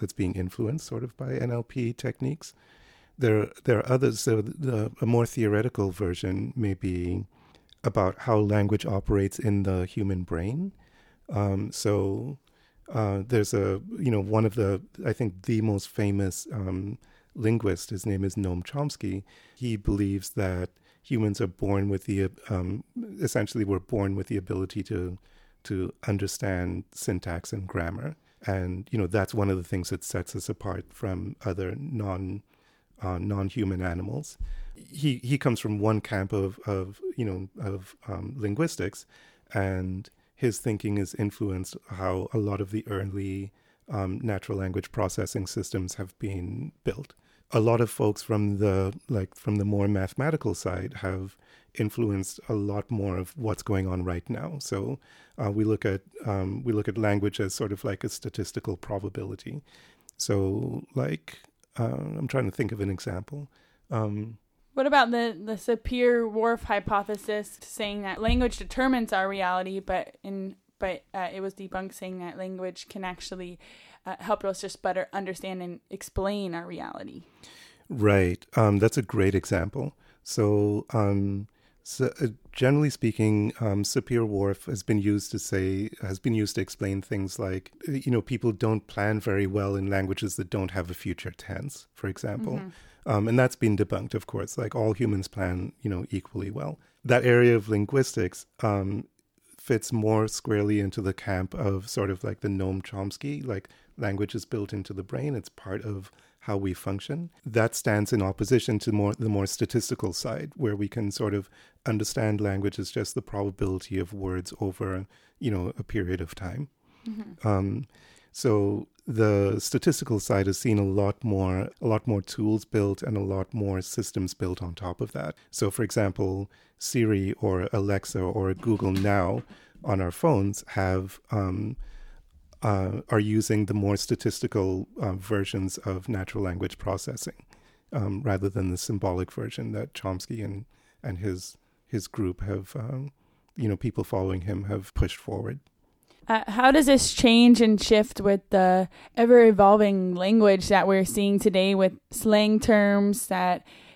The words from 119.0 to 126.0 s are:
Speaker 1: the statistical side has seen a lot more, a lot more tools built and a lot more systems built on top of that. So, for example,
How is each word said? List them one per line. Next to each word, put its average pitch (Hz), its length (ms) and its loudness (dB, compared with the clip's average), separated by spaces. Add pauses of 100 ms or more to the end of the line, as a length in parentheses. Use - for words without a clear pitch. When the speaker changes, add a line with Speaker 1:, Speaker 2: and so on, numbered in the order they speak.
Speaker 1:
the 104 520 4
statistical - 600 0
side 98 260 2
has 98 140 0
seen 110 180 4
a 101 60 4
lot 98 400 0
more, 95 460 0 (120)
a 123 60 -2
lot 110 180 0
more 104 160 0
tools 104 440 -2
built 101 360 0
and 107 160 -2
a 98 40 0 (140)
lot 95 180 -4
more 98 280 -2
systems - 540 -4
built 90 260 -4
on 87 140 -8
top 90 260 -8
of 110 120 -6
that. - 200 -8 (160)
So, 101 220 -2
for 117 120 -2
example, 98 680 -2 (260)